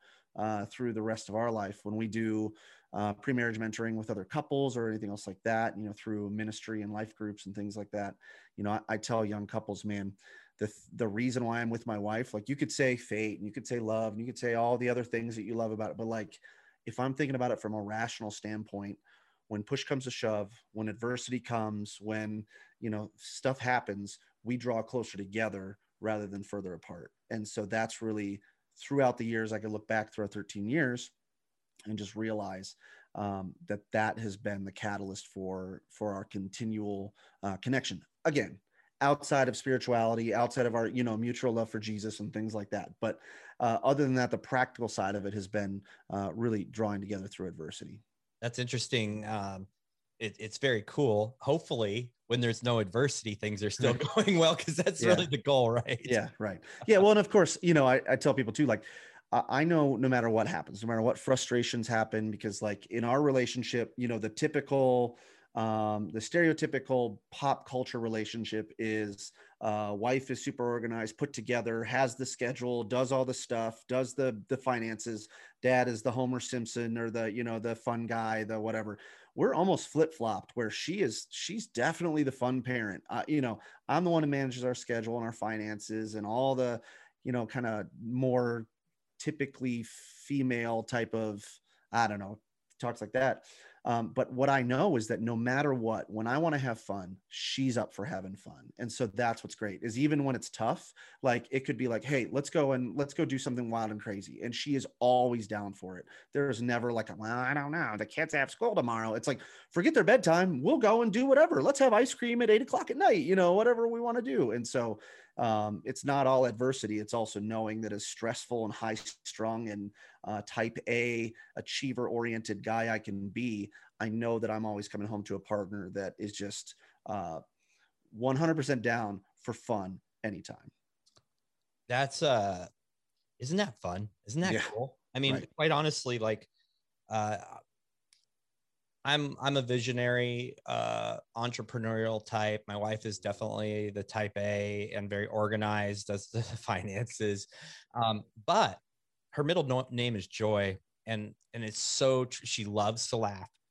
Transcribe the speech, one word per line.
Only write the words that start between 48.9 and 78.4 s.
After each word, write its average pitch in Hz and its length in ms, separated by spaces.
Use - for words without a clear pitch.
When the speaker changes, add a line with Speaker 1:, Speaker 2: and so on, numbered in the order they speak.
Speaker 2:
Um, 98 420
it, 107 200
it's 107 180
very 120 300
cool. 110 540
Hopefully, 123 720
when 120 140
there's 117 220
no 120 160
adversity, 110 560
things 107 280
are 104 60
still 127 240
Speaker 1:
Right. 127 120
Speaker 2:
<laughs> - 100
going 202 220
well, 160 180
'cause 160 220
that's 170 280
Speaker 1:
Yeah. - 0
Speaker 2:
really 180 220
the 135 140
goal, 131 300
right? 120 380
Speaker 1:
Yeah, 113 200
right. 98 220
Yeah, 208 120
well, 202 120
and 208 80
of 196 100
course, - 320
you 170 120
know, 139 140
I, 127 220
I 131 60
tell 139 180
people 113 200
too, 151 120
like, 110 200
I, 127 180
I 139 140
know 156 340
no 127 120
matter 120 200
what 110 180
happens, 92 360
no 113 40
matter 113 140
what 127 180
frustrations 120 680
happen, 110 440
because, 101 300
like, 104 260
in 117 160
our 127 180
relationship, 123 760
you 123 100
know, 113 120
the 107 100
typical, 131 880
um, 107 560
the 110 80
stereotypical 135 1000
pop - 360
culture 127 320
relationship 110 800
is, 107 540
uh, 107 360
wife 131 340
is 120 120
super 123 260
organized, 113 480
put 143 160
together, 113 500
has 123 320
the 131 100
schedule, 123 580
does 123 280
all 131 140
the 127 80
stuff, 113 540
does 127 280
the, 127 320
the 131 100
finances. 113 720
Dad 127 280
is 113 120
the 127 100
Homer 127 280
Simpson 117 580
or 117 120
the, 110 220
you 117 120
know, 113 160
the 113 160
fun 117 320
guy, 110 380